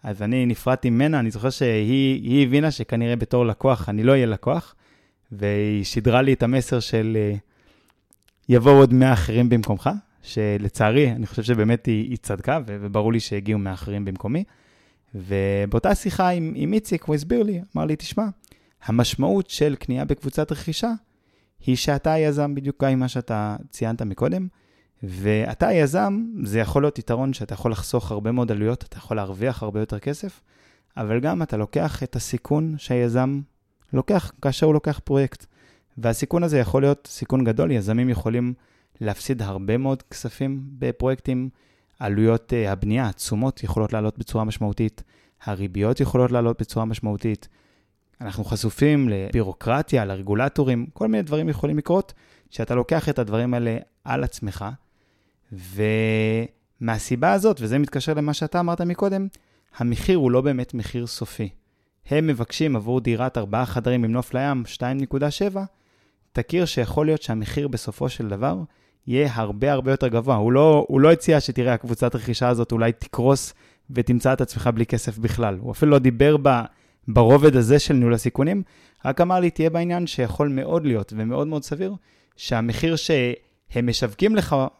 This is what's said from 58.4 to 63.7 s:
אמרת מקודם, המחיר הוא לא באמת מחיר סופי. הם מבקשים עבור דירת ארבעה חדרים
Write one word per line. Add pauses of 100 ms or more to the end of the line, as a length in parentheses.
אמרת
מקודם, (500)
המחיר
הוא
לא
באמת
מחיר
סופי. (600)
הם
מבקשים
עבור
דירת
ארבעה
חדרים